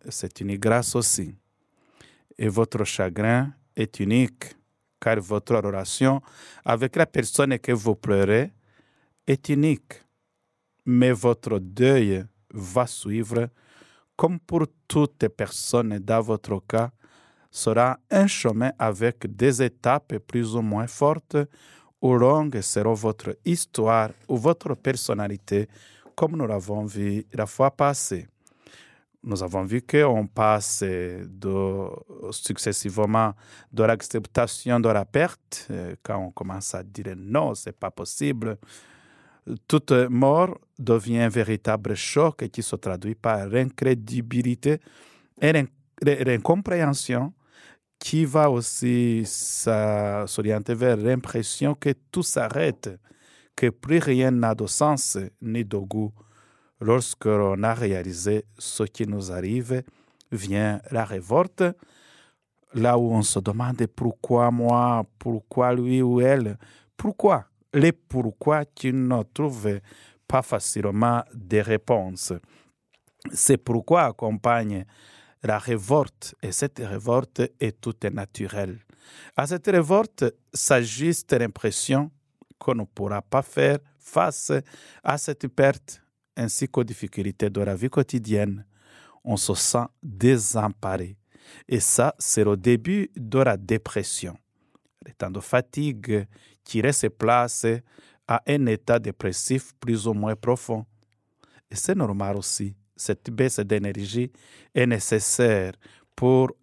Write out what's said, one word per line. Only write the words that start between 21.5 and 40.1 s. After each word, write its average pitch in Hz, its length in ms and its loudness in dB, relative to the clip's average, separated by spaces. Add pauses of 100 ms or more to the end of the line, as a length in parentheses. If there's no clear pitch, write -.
ou 127 140 4
longues 135 440 4
selon 107 360 0
votre 107 500 -4
histoire 113 640 2 (180)
ou 135 80 0
votre 147 400 0
personnalité, 104 920 -2 (460)
comme 160 200 0
nous 139 120 -4
l'avons 104 360 -4
vu 101 480 -4
la 107 140 -4
fois 135 260 2
passée. 139 560 -2 (960)
Nous 101 180 -6
avons 95 220 -4
vu 113 180 -4
qu'on 127 460 2
passe 107 560 0
de, 95 1040 -4 (440)
successivement 107 1040 -2 (380)
de 110 120 2
l'acceptation 117 960 0
de 113 80 4
la 101 160 2
perte, - 640 -4
euh, 90 320 -10
quand 104 140 -6
on 95 140 -8
commence 95 440 -10
à 92 80 -8
dire « 98 340 -12
Non, 113 380 -2
c'est - 220 -14
pas 95 120 -6
possible ». 113 680 -6 (1080)
Toute 147 280 2
mort 135 640 4 (180)